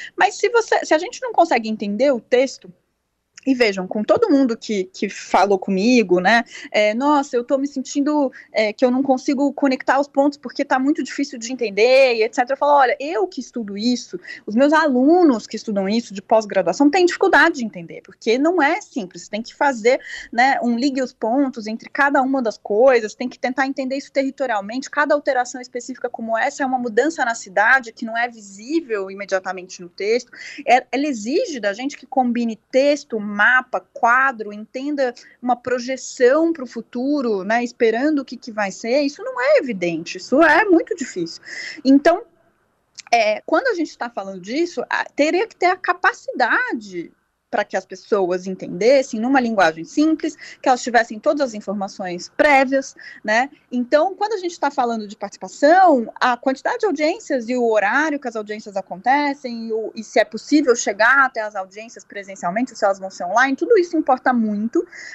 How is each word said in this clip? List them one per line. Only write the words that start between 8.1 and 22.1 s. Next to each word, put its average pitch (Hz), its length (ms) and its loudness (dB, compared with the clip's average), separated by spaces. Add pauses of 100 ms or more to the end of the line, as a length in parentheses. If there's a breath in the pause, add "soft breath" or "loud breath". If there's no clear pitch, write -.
é, 214 220 0
que - 100 -2
eu 247 80 4
não 254 100 0
consigo 269 520 0
conectar 262 440 0
os 277 120 0
pontos 285 280 0
porque 269 280 -6
tá 277 120 0
muito 285 240 0
difícil 269 380 -6
de 226 120 -10
entender", 240 640 4
e 220 80 2
et 247 120 -2
cetera. 254 180 0
Eu - 40 -4
falo, 285 160 4
"Olha, 254 260 4
eu 359 280 -2
que 370 120 -10
estudo 208 380 -10
isso, 233 420 -2 (260 loud breath)
os 208 100 -6
meus 285 180 4
alunos 302 720 4
que - 80 -12
estudam 196 320 -4
isso 220 260 -2
de 196 80 -12
pós-graduação 208 680 2
têm 359 160 2
dificuldade 339 540 4
de 233 60 -4
entender, 170 380 -12
porque 220 340 -2
não 330 240 2
é 330 200 0
simples, 180 480 -10
tem 214 120 -8
que - 140 -14
fazer, 254 460 0 (320 loud breath)
né, 254 280 2
um 240 140 0
ligue 269 260 -2
os 247 120 -6
pontos 240 520 -2
entre 220 240 -10
cada 277 320 2